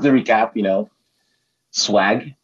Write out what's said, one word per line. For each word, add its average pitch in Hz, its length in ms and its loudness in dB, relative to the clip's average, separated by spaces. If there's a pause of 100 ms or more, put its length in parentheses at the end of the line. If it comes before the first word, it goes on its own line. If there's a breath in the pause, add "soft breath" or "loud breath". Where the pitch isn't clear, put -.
do 139 100 2
recap. 113 440 2
You 113 80 -2
know, 98 260 -2 (840)
swag. 107 640 0 (100)